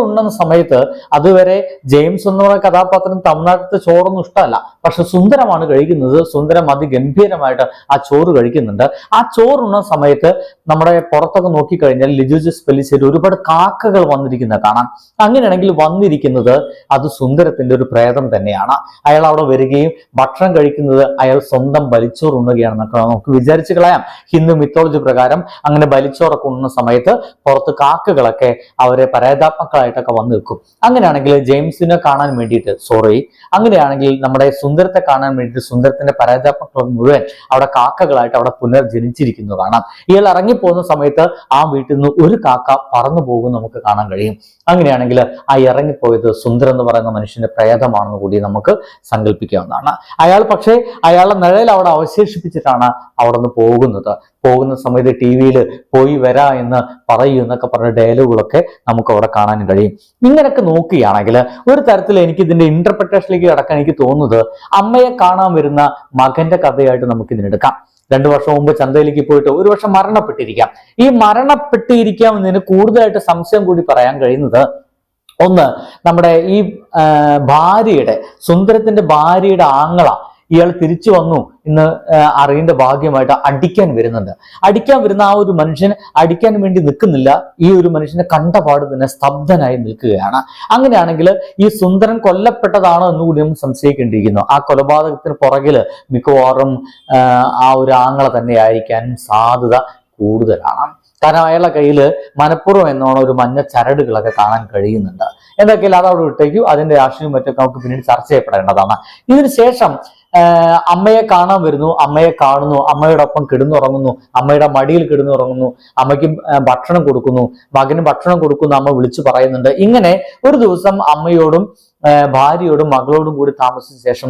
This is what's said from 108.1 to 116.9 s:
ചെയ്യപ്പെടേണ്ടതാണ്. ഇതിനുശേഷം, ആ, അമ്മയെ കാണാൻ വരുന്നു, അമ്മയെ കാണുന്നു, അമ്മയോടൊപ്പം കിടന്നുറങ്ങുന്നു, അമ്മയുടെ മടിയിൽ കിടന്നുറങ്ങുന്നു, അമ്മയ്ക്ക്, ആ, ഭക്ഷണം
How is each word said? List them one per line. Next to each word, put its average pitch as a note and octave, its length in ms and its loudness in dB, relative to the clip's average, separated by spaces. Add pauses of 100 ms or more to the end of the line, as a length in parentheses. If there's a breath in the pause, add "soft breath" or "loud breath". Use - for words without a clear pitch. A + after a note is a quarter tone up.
ചെയ്യപ്പെടേണ്ടതാണ്. G2 640 0 (360 loud breath)
ഇതിനുശേഷം, A#3+ 640 2 (460 loud breath)
ആ, - 20 6 (460)
അമ്മയെ G3 340 2 (100)
കാണാൻ F3+ 320 2
വരുന്നു, D#3 380 -2
അമ്മയെ D3+ 300 2 (100)
കാണുന്നു, C#3+ 340 0
അമ്മയോടൊപ്പം D3 760 0
കിടന്നുറങ്ങുന്നു, C3+ 640 0 (180 soft breath)
അമ്മയുടെ D3 320 2
മടിയിൽ C#3+ 400 0
കിടന്നുറങ്ങുന്നു, B2+ 640 -2 (240 soft breath)
അമ്മയ്ക്ക്, C#3 320 0 (220)
ആ, C#3+ 60 2
ഭക്ഷണം C3+ 500 0